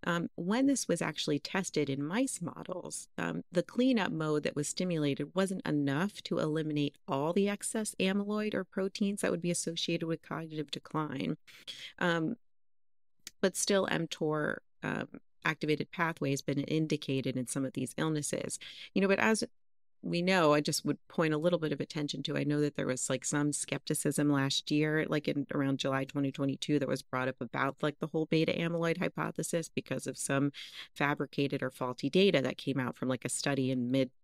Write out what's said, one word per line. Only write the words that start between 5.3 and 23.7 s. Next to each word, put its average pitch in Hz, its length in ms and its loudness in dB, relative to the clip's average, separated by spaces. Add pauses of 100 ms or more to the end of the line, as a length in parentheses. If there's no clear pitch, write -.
wasn't 190 320 0
enough 147 560 0
to - 160 -2
eliminate 151 580 0 (120)
all 143 240 0
the 196 160 4
excess 214 500 -4
amyloid 202 560 0
or 190 80 0
proteins 196 600 -2
that 190 100 2
would 170 100 -2
be 175 80 0
associated 170 560 -2
with 160 160 -2
cognitive 156 480 -6
decline. 156 680 -4 (600)
Um, 170 380 2 (1040)
but 190 160 2
still 196 300 4
mtor, 151 720 0 (240)
um, - 260 -4 (360)
activated 151 460 2
pathway 165 400 -2
has 139 120 -2
been 143 180 -2
indicated 139 760 0
in 127 100 -4
some 139 180 -2
of 131 80 -4
these 131 240 -4
illnesses. 151 640 -2 (360)
You 190 60 4
know, 190 80 4
but 196 100 4
as 220 260 2 (560)
we 170 220 -2
know, 175 300 6
I 147 80 6
just 147 240 -2
would 143 140 0 (100)
point 160 260 2
a 151 40 0
little 170 200 2
bit 156 140 0
of 143 80 -4
attention 147 420 -4
to, 143 140 -4
I 143 80 0
know 147 160 2
that 147 160 0
there 147 100 -2
was, 131 240 -2
like, 131 140 0
some 147 280 0
skepticism 147 760 0